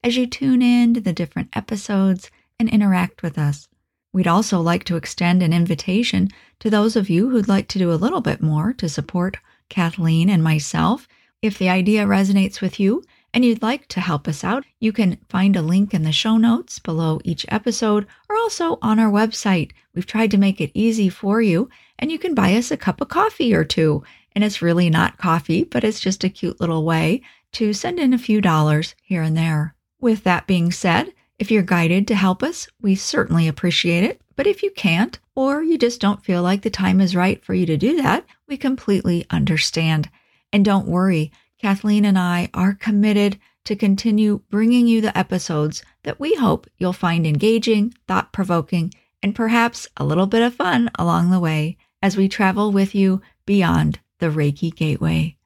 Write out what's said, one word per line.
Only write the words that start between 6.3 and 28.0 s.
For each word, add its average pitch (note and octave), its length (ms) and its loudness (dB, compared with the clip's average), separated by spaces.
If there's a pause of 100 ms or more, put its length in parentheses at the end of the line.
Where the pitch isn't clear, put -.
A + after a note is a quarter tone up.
to A3 100 -2
those G#3+ 260 2
of G3 140 0
you G3+ 220 2
who'd A3 160 0
like G3 220 0
to F#3+ 100 -6
do F3 120 0
a E3 40 2
little B3+ 260 -2
bit - 220 -4
more D#3 300 0
to - 140 -6
support F3 500 -4 (320)
Kathleen E3 600 0
and E3+ 140 2
myself. D#3+ 640 0 (340)
If G#3 160 -4
the F#3 120 0
idea G3 360 2
resonates G3 560 2
with F#3 180 -6
you G#3 240 2 (300)
and B3 100 2
you'd A#3 200 2
like B3+ 240 -4
to - 120 -8
help E3 280 -4
us D#3+ 160 -6
out, A#3+ 220 -4 (140)
you A3 140 0
can G3 240 0 (120)
find F#3+ 260 2
a F3 80 0
link G3 320 0
in D#3 80 0
the D#3 80 0
show A3 260 0
notes A#3 400 2
below D#3+ 460 -2
each D#3+ 260 -6
episode G#3 560 -2 (240)
or G#4 60 -4
also G#4+ 480 -2
on G#3+ 160 2
our A3 120 4
website. G3+ 600 -2 (240)
We've F3+ 100 -6
tried A3 260 0
to G#3+ 60 4
make G3 240 2
it D3 140 -4
easy A3 340 0
for G#3 320 -2
you, G#3 280 0 (280)
and D4+ 140 -4
you D#4+ 80 -6
can E4+ 160 -4
buy F#3+ 200 2
us - 140 0
a - 80 -4
cup - 240 -4
of - 80 -6
coffee E4 460 0
or D#3+ 80 2
two. D3+ 400 0 (320)
And G3+ 80 2
it's G#3 180 -2
really E3+ 300 2
not E3+ 260 0
coffee, E3+ 460 0
but B3 200 -4
it's A3 160 -2
just - 240 -4
a F#3+ 60 0
cute - 320 -6
little D#3+ 240 -2
way E3 380 0 (300)
to G#3+ 200 -2
send F4 260 -6
in C4 140 2